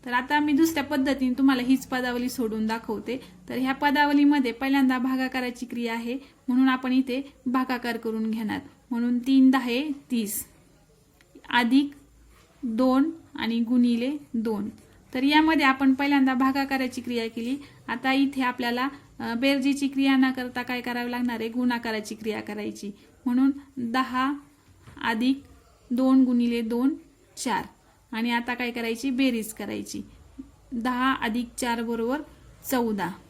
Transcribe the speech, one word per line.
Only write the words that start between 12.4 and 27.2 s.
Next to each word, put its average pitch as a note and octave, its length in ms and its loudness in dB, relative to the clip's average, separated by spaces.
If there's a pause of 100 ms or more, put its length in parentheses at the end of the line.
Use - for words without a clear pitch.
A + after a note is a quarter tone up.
दोन B3+ 480 2 (240)
आणि A#3 260 -2
गुणिले A#3+ 500 2 (240)
दोन. G#3+ 340 -4 (460)
तर B3+ 80 0
यामध्ये D4+ 440 4
आपण C4 280 4
पहिल्यांदा C#4 400 2
भागाकाराची C4 680 -2
क्रिया A#3 280 -4
केली. A#3 280 -6 (320)
आता A#3+ 240 -2
इथे C4+ 300 2
आपल्याला, B3 460 -2 (300)
अ, A3+ 160 -6
बेरजेची C#4 540 0
क्रिया C4+ 280 2
न C4 160 4
करता B3 300 -8
काय B3 180 -6
करावं A#3+ 280 -6
लागणार A#3+ 320 -4
आहे? A3+ 80 -4
गुणाकाराची A#3 680 -2
क्रिया G#3+ 260 -6
करायची. G#3 500 -10 (360)
म्हणून C4 240 4 (260)
दहा B3+ 560 -2 (720)
अधिक B3 380 0 (480)
दोन C4 340 4
गुणिले A#3+ 360 2
दोन, A#3+ 340 0 (420)